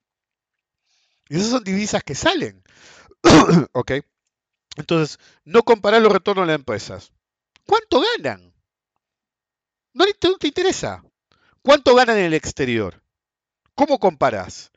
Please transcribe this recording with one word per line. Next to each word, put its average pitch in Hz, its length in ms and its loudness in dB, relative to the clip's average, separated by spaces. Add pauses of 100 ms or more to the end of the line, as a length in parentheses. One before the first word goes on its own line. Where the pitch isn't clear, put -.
(1300)
Y 139 80 -8
esas 208 120 -2
son 247 140 -2
divisas 196 400 -4
que 139 120 -10
salen. 196 480 -6 (600)
<clears throat> 165 500 4
¿Ok? 127 180 -4 (840)
Entonces, 151 420 -4 (240)
no 220 200 0
comparás 220 380 2
los 214 100 6
retornos 190 360 0
de 156 60 0
las 151 60 -2
empresas. 101 520 -10 (540)
¿Cuánto 415 360 0
ganan? 131 520 -6 (1400)
No 277 120 0
te, 403 240 -2
no 381 80 -2
te 311 100 -6
interesa. 285 560 -4 (580)
¿Cuánto 269 340 4
ganan 233 220 4
en 190 80 2
el 165 80 0
exterior? 120 680 -4 (760)
¿Cómo 285 240 0
comparás? 127 760 -4